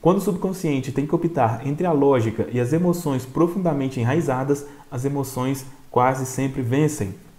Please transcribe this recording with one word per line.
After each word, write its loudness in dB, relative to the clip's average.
Quando 4
o 0
subconsciente -2
tem -2
que -2
optar 0
entre -2
a 2
lógica 2
e -2
as 0
emoções 0
profundamente 0
enraizadas, 0
as -6
emoções -2
quase 2
sempre -4
vencem. 0